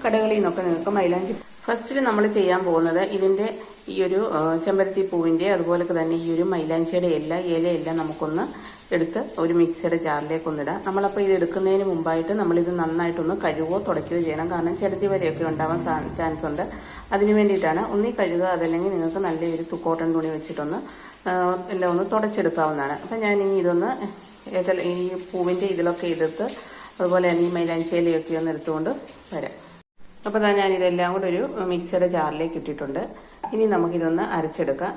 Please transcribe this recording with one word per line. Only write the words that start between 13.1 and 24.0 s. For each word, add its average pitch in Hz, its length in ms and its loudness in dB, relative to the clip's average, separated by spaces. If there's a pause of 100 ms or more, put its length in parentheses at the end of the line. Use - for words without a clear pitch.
കഴുകുകയോ 160 440 0
തുടയ്ക്കുകയോ 170 400 -2
ചെയ്യണം. 160 260 -2
കാരണം 175 280 0
ചെറുതി 196 320 0
വരെയൊക്കെ 165 380 0
ഉണ്ടാവാൻ 160 360 0
സാ-, 156 120 0 (200)
ചാൻസ് 160 300 -4
ഉണ്ട്. 151 140 -4 (520)
അതിന് 208 240 4
വേണ്ടിയിട്ടാണ്. 180 420 4 (120)
ഒന്നീ 214 260 2
കഴുകുക, 175 360 2
അതല്ലെങ്കിൽ 165 400 0
നിങ്ങൾക്ക് 165 320 -2
നല്ലൊരു 165 440 -2
തു-, 165 140 -6
കോട്ടൺ 165 300 0
തുണി 160 220 0
വെച്ചിട്ടൊന്ന്, 151 420 -6 (500)
ആ, - 20 0 (440)
എല്ലാം 180 180 2
ഒന്ന് 185 200 2
തുടച്ചെടുക്കാവുന്നതാണ്. 165 920 0
അപ്പം 226 220 -6
ഞാൻ 208 100 4 (100)
ഇനി 196 180 2
ഇതൊന്ന് 175 280 2 (680)